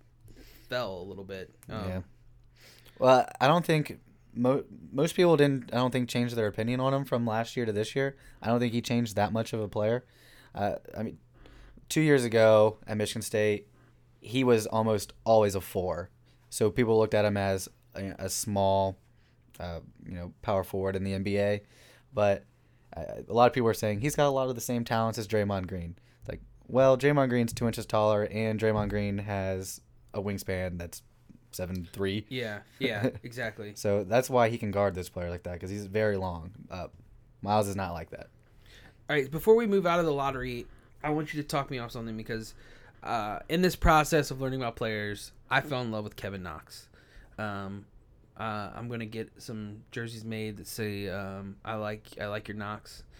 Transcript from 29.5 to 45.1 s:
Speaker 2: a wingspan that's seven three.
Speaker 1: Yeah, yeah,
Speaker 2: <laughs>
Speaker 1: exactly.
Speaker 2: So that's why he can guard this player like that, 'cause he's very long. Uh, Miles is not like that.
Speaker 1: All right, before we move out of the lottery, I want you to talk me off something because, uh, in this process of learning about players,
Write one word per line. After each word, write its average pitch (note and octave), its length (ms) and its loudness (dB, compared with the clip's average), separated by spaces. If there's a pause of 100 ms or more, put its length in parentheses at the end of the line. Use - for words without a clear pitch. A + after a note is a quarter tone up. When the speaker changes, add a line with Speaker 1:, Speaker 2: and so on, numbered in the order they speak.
Speaker 2:
a G#2 80 -4
wingspan F#2+ 560 -4
that's E2+ 240 -12 (500)
seven F2+ 400 -6
three. G2 360 -2
Speaker 1:
Yeah, A2 320 -8 (180)
yeah, A#2 380 -2
Speaker 2:
<laughs> - 60 -14
Speaker 1:
exactly. A2+ 540 -10
Speaker 2:
So G2+ 280 0
that's A#2+ 260 2
why B2 180 6
he A#2 100 -2
can G#2+ 120 -4
guard G2 240 2
this F2+ 160 -6
player F2 200 -8
like F2 140 -8
that, F2 160 -8
'cause F#2 100 -10
he's G2+ 160 -8
very G#2 300 0
long. F2+ 340 -6 (200)
Uh, F2+ 180 -10 (540)
Miles G#2 260 2
is F#2+ 80 -4
not F#2+ 160 -4
like E2 180 -10
that. - 180 -16 (840)
Speaker 1:
All D3 60 2
right, C3 140 0
before D#3+ 240 6
we A#3 120 6
move G3 200 2
out E3+ 140 4
of E3+ 60 0
the D#3 60 2
lottery, B2+ 540 -4 (360)
I D3+ 80 -2
want D3+ 240 -2
you D3 80 -4
to D3 40 -8
talk C#3 240 -4
me C3+ 80 -6
off A#2 140 -10
something A2+ 240 -8
because, A2 380 -8 (480)
uh, G#2+ 360 -4 (100)
in E3 140 0
this F3+ 140 2
process D#3 540 4
of C3 100 -8
learning C3 200 -4
about A#2 160 -6
players, G#2 560 -4 (180)